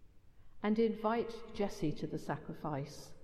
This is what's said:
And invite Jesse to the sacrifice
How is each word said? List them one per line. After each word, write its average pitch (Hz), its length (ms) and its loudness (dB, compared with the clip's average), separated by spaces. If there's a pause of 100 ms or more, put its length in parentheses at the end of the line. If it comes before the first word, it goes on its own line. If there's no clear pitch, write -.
(600)
And 214 160 6
invite 226 560 4 (220)
Jesse 196 380 2
to 180 120 -2
the 156 140 -2
sacrifice 151 920 -4 (120)